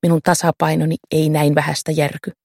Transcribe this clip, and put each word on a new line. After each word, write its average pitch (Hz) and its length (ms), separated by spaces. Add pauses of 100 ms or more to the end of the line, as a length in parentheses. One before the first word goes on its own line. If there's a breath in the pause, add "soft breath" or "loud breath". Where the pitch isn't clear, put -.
Minun 170 200
tasapainoni 160 720 (140)
ei 156 180
näin 151 260
vähästä 151 380
järky. 151 400 (120)